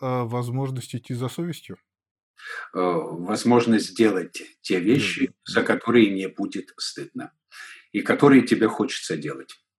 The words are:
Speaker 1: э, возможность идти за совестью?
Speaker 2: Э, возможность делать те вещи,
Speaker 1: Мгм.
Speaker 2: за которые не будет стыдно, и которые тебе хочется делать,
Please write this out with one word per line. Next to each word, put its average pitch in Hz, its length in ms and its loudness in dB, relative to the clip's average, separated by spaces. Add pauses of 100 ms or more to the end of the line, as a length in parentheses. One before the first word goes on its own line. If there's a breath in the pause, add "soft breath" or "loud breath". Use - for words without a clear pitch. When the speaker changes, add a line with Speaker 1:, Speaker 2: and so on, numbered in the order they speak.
Speaker 1:
э, 127 220 -2
возможность 123 720 -6
идти 120 180 -10
за 123 160 -4
совестью? 170 480 -10 (960 loud breath)
Speaker 2:
Э, 92 60 -6
возможность 92 1160 0
делать 95 480 0 (180)
те 92 180 -2
вещи, 104 420 0
Speaker 1:
Мгм. - 120 -4 (120)
Speaker 2:
за 113 180 -2
которые 113 460 4
не 95 180 -4
будет 95 500 -8
стыдно, - 540 -12 (640 loud breath)
и 101 80 -2
которые 127 420 6
тебе 110 240 2
хочется 92 500 -4
делать, 73 380 -12 (220)